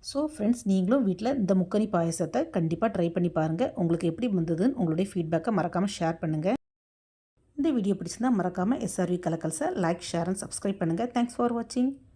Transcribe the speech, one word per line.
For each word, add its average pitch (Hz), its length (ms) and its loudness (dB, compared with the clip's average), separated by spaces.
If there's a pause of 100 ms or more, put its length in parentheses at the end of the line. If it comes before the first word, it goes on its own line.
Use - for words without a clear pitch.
So 277 100 -4 (140)
ஃப்ரெண்ட்ஸ், 220 380 0
நீங்களும் 196 360 4
வீட்ல 208 340 0
இந்த 190 200 4
முக்கனி 208 340 2
பாயாசத்தை 165 460 0 (160)
கண்டிப்பா 165 400 2
ட்ரை 170 180 2
பண்ணி 175 240 2
பாருங்க. 160 240 0 (200)
உங்களுக்கு 165 280 2
எப்படி 226 180 -2 (100)
வந்ததுன்னு 170 420 0
உங்களுடைய 170 320 0
ஃபீட்பேக்கை 165 480 0
மறக்காம 175 360 0
ஷேர் 165 280 -2
பண்ணுங்க. 156 260 0 (1040)
இந்த 294 100 2 (120)
வீடியோ 196 180 2
பிடிச்சிருந்தா 226 440 0
மறக்காம 180 480 0
எஸ் - 140 -6
ஆர் 175 120 0
வி 180 140 -4
கலக்கல்ஸை 165 400 -2 (180)
like, 170 240 0
share 175 180 -2
and 190 160 -4
subscribe - 380 -4
பண்ணுங்க. 180 340 0
Thanks 240 240 0
for 240 180 2
watching. 247 320 0 (240)